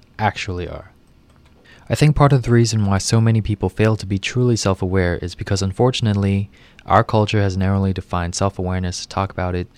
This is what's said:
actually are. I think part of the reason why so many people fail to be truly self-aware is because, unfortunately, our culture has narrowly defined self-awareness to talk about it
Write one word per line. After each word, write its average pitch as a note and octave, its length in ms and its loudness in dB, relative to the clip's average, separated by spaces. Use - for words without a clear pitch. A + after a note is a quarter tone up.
actually F2+ 500 -4
are. - 220 -16
I - 40 -2
think D3 220 4
part C#3+ 180 4
of B2+ 80 4
the A#2 80 -2
reason A2+ 340 4
why G2 140 2
so A2+ 200 0
many A2+ 220 2
people G2 300 -2
fail A2 260 2
to - 80 -8
be G2 140 -2
truly B2 380 0
self-aware F#2 600 0
is - 180 -8
because, F#2+ 280 -4
unfortunately, G2+ 880 0
our - 180 4
culture G#2+ 380 0
has F#2+ 160 0
narrowly G2 380 0
defined F2 400 -6
self-awareness F#2 680 -4
to - 80 -14
talk G2 240 -4
about F2+ 220 -4
it F2+ 240 -6